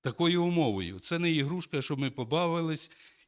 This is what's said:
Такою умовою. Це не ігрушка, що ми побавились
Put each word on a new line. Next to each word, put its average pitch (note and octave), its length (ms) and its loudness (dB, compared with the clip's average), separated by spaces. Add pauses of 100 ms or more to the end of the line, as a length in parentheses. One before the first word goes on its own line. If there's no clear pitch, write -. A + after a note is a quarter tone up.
Такою E3+ 440 2
умовою. G#2+ 540 0
Це E3+ 200 -2
не E3+ 120 2
ігрушка, D3+ 520 0
що C#3 140 -4
ми D3 140 -2
побавились D#3+ 800 -2 (360)